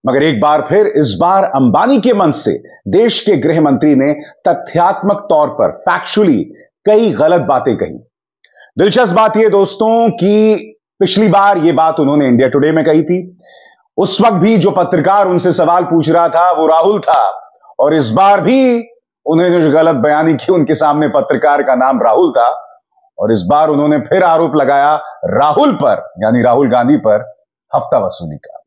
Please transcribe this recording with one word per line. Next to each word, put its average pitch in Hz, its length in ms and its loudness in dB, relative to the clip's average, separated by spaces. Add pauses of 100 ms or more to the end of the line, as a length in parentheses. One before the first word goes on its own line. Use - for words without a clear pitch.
मगर 135 140 0
एक 139 180 0
बार 151 280 0
फिर 202 180 2
इस 139 340 -2
बार 190 220 2
अंबानी 165 580 0
के 247 120 0
मंच 180 220 0
से - 160 -4 (360)
देश 220 340 0
के 202 160 0
गृह 156 240 -2
मंत्री 147 340 2
ने 135 180 0 (340)
तथ्यात्मक 190 720 -2 (120)
तौर 151 200 0
पर - 400 -4
factually 170 520 0 (440)
कई 214 260 2
गलत 160 300 0
बातें 127 360 -2
कही। 82 220 -8 (760)
दिलचस्प 196 380 0
बात 214 220 2
यह 220 120 2
दोस्तों 220 600 0
कि 214 460 0 (440)
पिछली 208 280 0
बार 196 300 2
यह 165 160 0
बात 160 260 0
उन्होंने 143 280 0
इंडिया 123 220 2
टुडे 143 220 0
में 160 140 0
कही 160 180 2
थी। 180 340 -6 (600)
उस - 240 -2
वक्त 226 120 2
भी 202 240 2
जो 180 140 2
पत्रकार 185 560 0
उनसे 180 240 0
सवाल 175 320 0
पूछ 160 260 0
रहा 170 200 2
था 170 220 0
वो 160 160 0
राहुल 165 320 2
था, 123 520 -2 (280)
और 147 160 2
इस 135 140 0
बार 190 320 2
भी 240 420 0 (420)
उन्होंने 175 360 0
जो 156 100 2
गलत 156 240 2
बयानी 151 380 0
की - 180 -4
उनके 165 220 0
सामने 147 340 0
पत्रकार 143 560 0
का 131 120 0
नाम 127 260 0
राहुल 131 300 2
था, 120 480 -4 (400)
और 113 120 -2
इस 95 180 -2
बार 151 200 2
उन्होंने 147 280 0
फिर 185 260 -2
आरोप 165 320 0
लगाया 143 400 2 (300)
राहुल 151 460 0
पर, - 480 -2
यानी 113 220 0
राहुल 120 300 2
गांधी 123 260 2
पर 107 380 -2 (400)
हफ्ता 135 240 -2
वसूली 85 380 -8
का। - 300 -20